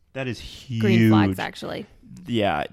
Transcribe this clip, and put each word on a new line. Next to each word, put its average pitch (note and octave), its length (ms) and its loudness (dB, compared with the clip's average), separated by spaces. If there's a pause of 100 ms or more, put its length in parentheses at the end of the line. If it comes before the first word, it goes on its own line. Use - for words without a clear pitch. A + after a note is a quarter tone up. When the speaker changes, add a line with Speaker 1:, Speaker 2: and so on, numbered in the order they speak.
(140)
Speaker 1:
That C3 140 -6
is A#2 100 -6
huge. - 420 -10
Speaker 2:
green A2 300 4
flags, G2+ 280 4
actually. - 480 -10 (400)
Speaker 1:
Yeah, G2 460 0